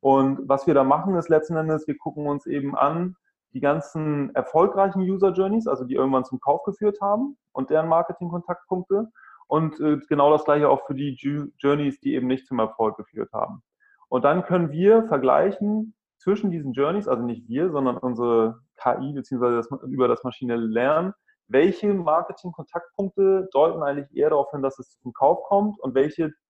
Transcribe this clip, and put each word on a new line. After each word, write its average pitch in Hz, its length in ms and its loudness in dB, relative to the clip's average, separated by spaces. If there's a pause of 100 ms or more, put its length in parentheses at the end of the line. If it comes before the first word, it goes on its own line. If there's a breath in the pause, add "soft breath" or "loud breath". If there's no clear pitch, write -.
Und 135 480 2
was 135 180 0
wir 165 80 2
da 139 100 6
machen, 160 300 2
ist 170 140 -2
letzten 160 280 2
Endes, 156 300 -2
wir 143 100 -6
gucken 147 300 -8
uns 143 200 -4
eben 139 300 -4
an, 170 380 0 (380)
die 131 80 -8
ganzen 151 760 -2
erfolgreichen 190 680 2
User 190 300 2
Journeys, 196 340 0
also 127 180 -2
die 127 100 -6
irgendwann 131 300 0
zum 127 140 -8
Kauf 143 240 -2
geführt 202 380 -2
haben 214 360 -2 (140)
und 131 180 -6
deren 160 200 0
Marketing-Kontaktpunkte 175 1200 -2 (400 loud breath)
und, 156 320 0
äh, 151 180 2 (100)
genau 143 220 4
das 151 140 4
Gleiche 147 240 4
auch 139 180 2
für 143 80 -6
die 135 240 -6
Ju-, 143 300 -6 (100)
Journeys, 143 400 0
die - 160 -4
eben 127 140 -2
nicht 131 180 -2
zum 123 140 -4
Erfolg 110 360 0
geführt 110 360 -10
haben. - 320 -6 (440 soft breath)
Und 127 160 -2
dann 165 200 2
können 175 260 0
wir 196 380 6
vergleichen 196 880 0 (220)
zwischen 202 340 -2
diesen 139 220 -6
Journeys, 160 340 0
also 120 160 0
nicht 120 240 -8
wir, 156 240 -2
sondern 135 240 0
unsere 117 640 0 (160)
K 123 240 -2
I 139 140 -8
beziehungsweise 123 420 -2
das, 117 120 -4 (200)
über 127 180 2
das 120 160 0
maschinelle 120 440 -4
Lernen, 143 460 0 (360)
welche 190 440 2
Marketing-Kontaktpunkte 185 1600 -2
deuten 160 300 2
eigentlich 143 320 -4
eher 147 160 2
darauf 139 220 0
hin, 139 100 -6
dass 135 160 -4
es - 220 -20
zum 123 120 -14
Kauf 165 320 2
kommt 202 360 0
und 131 140 -6
welche 151 380 0 (160)